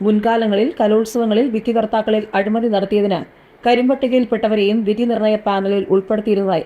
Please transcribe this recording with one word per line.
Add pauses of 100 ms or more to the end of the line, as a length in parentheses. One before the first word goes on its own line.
മുൻകാലങ്ങളിൽ
കലോത്സവങ്ങളിൽ
വിധികർത്താക്കളിൽ
അഴിമതി
നടത്തിയതിന് (480)
കരിമ്പട്ടികയിൽപ്പെട്ടവരെയും
വിധി
നിർണയ
പാനലിൽ
ഉൾപ്പെടുത്തിയിരുന്നതായി